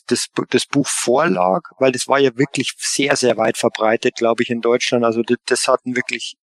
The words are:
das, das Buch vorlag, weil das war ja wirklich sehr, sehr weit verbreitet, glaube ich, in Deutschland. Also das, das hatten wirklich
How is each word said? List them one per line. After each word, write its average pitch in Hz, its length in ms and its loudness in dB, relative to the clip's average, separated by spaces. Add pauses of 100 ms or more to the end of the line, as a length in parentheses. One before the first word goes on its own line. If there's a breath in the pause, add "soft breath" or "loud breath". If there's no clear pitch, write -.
das, - 200 -2 (220)
das - 160 0
Buch - 220 0
vorlag, 95 760 2 (160)
weil 131 140 2
das 123 160 -4
war 131 120 2
ja 127 180 2
wirklich 135 400 -2
sehr, - 400 -2
sehr 120 200 2
weit 113 200 0
verbreitet, 113 580 0
glaube 117 280 0
ich, - 60 -6
in 117 120 -4
Deutschland. 120 420 0
Also 117 200 0
das, 120 220 -2
das - 220 -2
hatten 127 280 0
wirklich - 400 -6 (120)